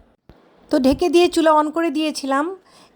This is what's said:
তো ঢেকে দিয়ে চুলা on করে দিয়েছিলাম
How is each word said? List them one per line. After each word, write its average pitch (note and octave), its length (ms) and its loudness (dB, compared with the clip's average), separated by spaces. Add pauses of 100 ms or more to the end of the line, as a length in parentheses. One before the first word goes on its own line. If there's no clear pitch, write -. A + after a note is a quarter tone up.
(680)
তো D4+ 100 0
ঢেকে C#4 300 0
দিয়ে F4 180 4
চুলা D#4+ 240 2
on D4+ 200 2
করে E4 180 -2
দিয়েছিলাম D4+ 680 -4 (400)